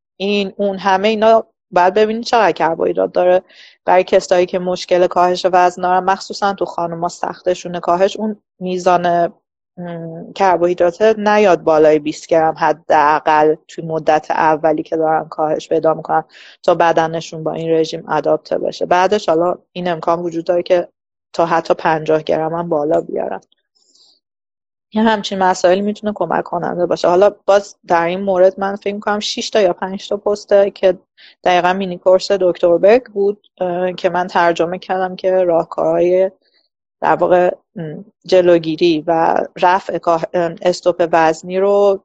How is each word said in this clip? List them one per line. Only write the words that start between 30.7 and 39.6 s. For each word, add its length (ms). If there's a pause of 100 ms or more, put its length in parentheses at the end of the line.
که 280 (460)
دقیقاً 280
مینی 260
کورس 340
دکتر 460
برگ 260
بود، 420 (140)
اه، 320
که 160
من 180
ترجمه 520
کردم 380
که 280
راهکارهای 840 (720)
در 160
واقع، 380 (200)
م، 200 (320)
جلوگیری 800
و 380 (180)